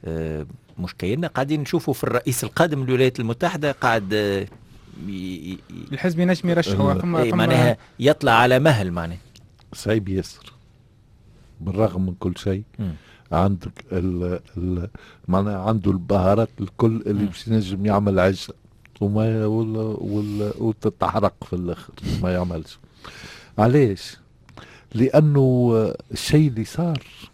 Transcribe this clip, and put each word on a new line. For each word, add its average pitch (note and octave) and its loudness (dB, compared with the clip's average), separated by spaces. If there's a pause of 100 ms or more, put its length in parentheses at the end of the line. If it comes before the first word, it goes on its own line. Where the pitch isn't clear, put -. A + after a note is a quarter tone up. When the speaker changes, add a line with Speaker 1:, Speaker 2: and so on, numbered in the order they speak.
Speaker 1:
آه، D#2+ -6 (320)
مش F2+ -8
كأننا B2+ -4
قاعدين D3 -4
نشوفوا D3+ -2
في - -6
الرئيس - -2
القادم D3 -2
للولايات B2+ 0
المتحدة C#3+ -2
قاعد، A2+ -2
آه، G2+ 0 (640)
ي-، - -10
ي-، F#2 -10
ي- F#2 -12 (340)
Speaker 2:
الحزب E3 -2
ينجم F3+ 2
يرشحه. F#3+ 2
Speaker 3:
ال- F#3 0
Speaker 2:
فما، F3 0
Speaker 1:
إيه، A2+ 2
Speaker 2:
فما - 2
Speaker 1:
معناها B2 4 (240)
يطلع C#3 4
على B2 6
مهل A#2+ 4
معناها. E2+ -6 (540)
Speaker 3:
صعيب G#2+ -2
ياسر. - -6 (1080)
بالرغم F#2+ -2
من F#2 -4
كل F2+ -4
شيء، G2 -4 (160)
Speaker 1:
مم. G2 -4 (400)
Speaker 3:
عندك F#2 -2
ال-، F2+ -2 (160)
ال-، F2+ -4 (400)
معناها G2 0
عنده G2+ 0
البهارات G2 2 (120)
الكل A2 0
اللي G#2 0
Speaker 1:
مم. G2+ 0
Speaker 3:
باش F#2 -10
ينجم G2 0
يعمل G2+ 2
عجة F#2+ 0 (460)
وما G#2 0
ي-، A2 0
وال-، A2 -2
وال-، G#2 -4
وتتحرق G2+ 0 (100)
في - -10
الآخر، F2 -6 (300)
ما F2+ 0
يعملش. F2 -4 (800)
علاش؟ A#2 4 (760)
لأنه، C3 4
آه، A2 2 (160)
الشيء D3+ 2
اللي A2 -2
صار D#3+ -4 (320)